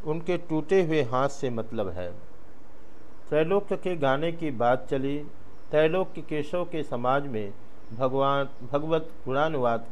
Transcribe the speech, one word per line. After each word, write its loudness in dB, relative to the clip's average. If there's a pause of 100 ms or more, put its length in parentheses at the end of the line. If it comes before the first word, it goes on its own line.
उनके 0
टूटे 2
हुए 4
हाथ 2
से 0
मतलब -2
है। -4 (1160)
त्रैलोक्य 2
के -2
गाने 2
की -2
बात 2
चली। 0 (520)
त्रैलोक्य 2
केशव -2
के -2
समाज 0
में -2 (440)
भगवान, 2 (240)
भगवत 0 (160)
गुणानुवाद 2